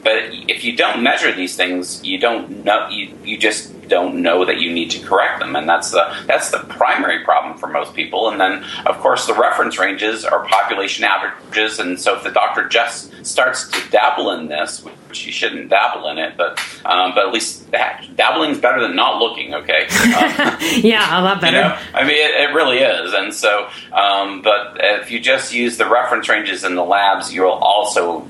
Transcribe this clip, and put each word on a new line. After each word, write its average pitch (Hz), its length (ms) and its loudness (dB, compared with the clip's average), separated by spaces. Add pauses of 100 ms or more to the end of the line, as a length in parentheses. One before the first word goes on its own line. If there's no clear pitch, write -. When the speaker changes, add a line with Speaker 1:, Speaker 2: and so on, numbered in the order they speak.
Speaker 1:
but 110 160 2 (280)
if - 160 -4
you 120 140 -4
don't - 240 2
measure 131 300 2
these 92 240 -6
things, 90 480 -4
you 92 160 -4
don't 113 440 -2
know, 107 260 0
you, 104 340 -10
you 107 160 -8
just - 340 0 (200)
don't 90 280 0
know 87 240 4
that 80 140 0
you 85 140 -2
need 85 180 -4
to - 140 -6
correct - 340 0
them. - 160 -4
And 76 140 -2
that's - 220 2
the, 87 120 4 (220)
that's - 260 0
the - 80 -2
primary - 640 0
problem - 340 0
for - 100 -8
most 76 260 -6
people. 92 360 -2
And 101 100 -6
then, - 240 0 (220)
of - 140 2
course, - 280 2
the 113 60 0
reference 120 440 2
ranges 104 480 -2
are - 200 0
population 98 600 0
averages. 104 760 0
And 90 200 -4
so 101 180 2
if - 60 -12
the - 80 -6
doctor 104 360 2
just - 440 -2 (140)
starts - 440 0
to - 100 -4 (120)
dabble 104 400 2
in 82 160 -6
this, - 360 -6
which - 420 -14
you - 60 -10
shouldn't - 380 -4
dabble 101 400 2
in 76 80 -6
it, 82 180 -6
but, 85 240 -2 (260)
um, 90 300 2
but 101 120 4
at 95 60 -4
least - 380 -6
da-, - 300 -2 (140)
dabbling's 147 440 2
better - 220 4
than 95 140 -2
not 120 240 2
looking, - 340 -2
okay? 76 380 0
Speaker 2:
<laughs> - 60 0 (160)
Speaker 1:
Um, 285 440 2 (240)
Speaker 2:
Yeah, 208 380 4
a - 20 2
lot 185 200 2
better. 165 160 4
Speaker 1:
you - 60 4
know, - 140 0 (160)
I 139 100 2
mean, 147 140 2
it, 151 320 2
it 143 40 -6
really 135 260 2
is. 107 340 2
And 101 200 -2
so, 104 360 0 (220)
um, 98 500 0
but 104 380 0
if 101 320 0
you 117 80 -4
just 131 340 0
use 120 240 -2
the 107 120 2
reference 123 400 2
ranges 101 340 0
in 90 120 -2
the 90 80 0
labs, 98 500 2
you'll 92 180 4
also 87 800 0